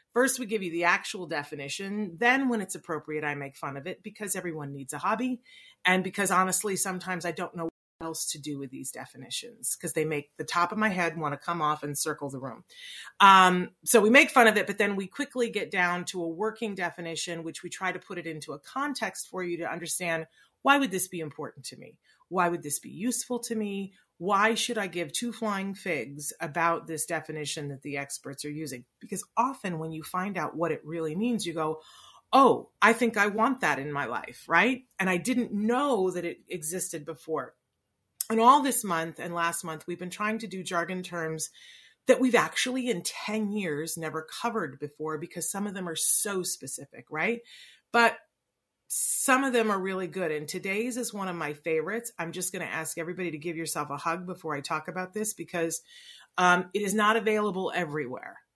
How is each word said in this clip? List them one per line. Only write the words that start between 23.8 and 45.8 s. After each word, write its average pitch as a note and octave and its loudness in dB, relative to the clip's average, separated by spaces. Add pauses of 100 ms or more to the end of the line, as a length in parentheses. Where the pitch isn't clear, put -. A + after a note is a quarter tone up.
Why G3+ 4
should A#3+ -2
I G3+ -2
give E3 -4
two A#3+ -4
flying G3 -4
figs D3 -6
about E3 0
this D#3 -4
definition D3+ -6
that C3+ -10
the C#3+ -6
experts C#3 -10
are D3 -6
using? C#3+ -8 (140)
Because - -8 (120)
often A3 0
when D#3+ -6
you D#3+ -8
find F#3 -4
out D3+ -4
what D#3+ 0
it - -4
really D#3 -4
means, A3 0
you E3+ -4
go, D#3 -2 (520)
"Oh, G#3+ 6 (100)
I G#3+ 8
think A3+ 2
I G#3 4
want A3 0
that D3 2
in C#3+ -6
my C#3+ -2
life," - -8
right? A3 4 (140)
And F#3+ 2
I F3+ 4
didn't A#3 0
know A3 2
that F3 -4
it - -8
existed E3 -6
before. D3+ -6 (760)
And A3+ 4
all C4 10
this C4 0
month E3+ -2
and F3 -6
last E3+ -2
month, D#3+ -8
we've F3 -6
been F#3 -8
trying G#3+ -4
to A3 -8
do F#3 -8
jargon F3+ -2
terms D#3+ -6 (560)
that B3+ 8
we've B3 6
actually B3 2
in F3+ -2
ten G#3+ -2
years E3 -2
never D#3 -6
covered F#3 -4
before D3+ -6
because E3+ -6
some G#3 -4
of F#3+ -8
them F#3 -6